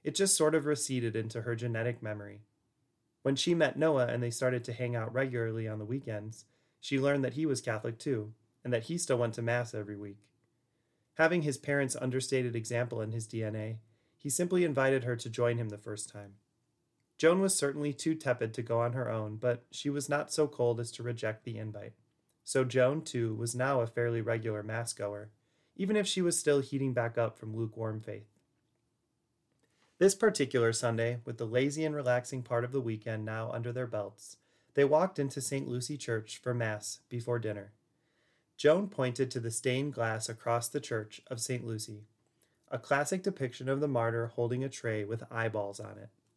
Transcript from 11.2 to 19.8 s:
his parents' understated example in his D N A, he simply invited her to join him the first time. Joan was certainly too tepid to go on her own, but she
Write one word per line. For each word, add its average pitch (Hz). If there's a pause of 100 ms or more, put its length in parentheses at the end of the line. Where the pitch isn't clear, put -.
his 143
parents' 143
understated 127
example 117
in 110
his 113
D 110
N 107
A, 110 (380)
he 147
simply 180
invited 135
her 120
to 113
join 120
him 113
the 104
first 104
time. 101 (840)
Joan 175
was 190
certainly 147
too 160
tepid 120
to 127
go 117
on 120
her 120
own, 107
but 120
she -